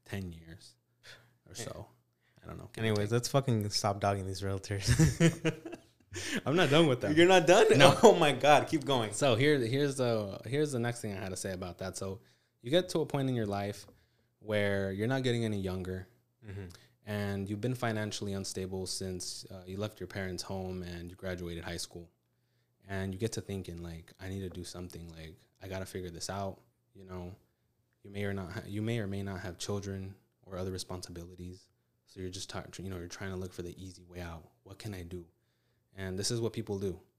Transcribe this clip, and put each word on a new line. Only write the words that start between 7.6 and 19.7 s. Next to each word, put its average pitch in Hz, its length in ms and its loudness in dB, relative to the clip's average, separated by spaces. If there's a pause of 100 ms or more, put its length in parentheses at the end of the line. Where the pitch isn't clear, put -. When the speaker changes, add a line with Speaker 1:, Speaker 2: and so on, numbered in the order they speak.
Speaker 1:
No. 139 220 10
Speaker 2:
<laughs> - 40 6
Oh 208 100 12
my 160 200 6
God, 127 340 6
keep 143 180 -2
going. 120 280 0
Speaker 1:
So 131 220 4
here, 143 240 4
here's 135 380 0
the, 110 480 0
here's 147 260 -2
the 131 80 -2
next 120 220 -2
thing 107 160 -6
I - 20 -8
had 98 100 -6
to 95 80 -6
say 98 160 -6
about 90 260 -8
that. 92 180 -6
So 95 220 -6 (420)
you 120 80 -10
get 180 200 4
to 170 100 0
a 151 60 4
point 135 240 0
in 127 60 0
your 113 120 2
life 101 400 -2 (520)
where 101 520 0
you're 101 160 -2
not 131 160 0
getting 120 220 2
any 107 140 -2
younger, 92 480 -4 (400)
Speaker 2:
Mm-hmm. 98 180 -10 (440)
Speaker 1:
and 101 400 -2
you've 104 120 -4
been 127 120 -2
financially 107 600 -4
unstable 95 520 -6
since, 92 640 -8
uh, 95 160 -16
you 95 120 -10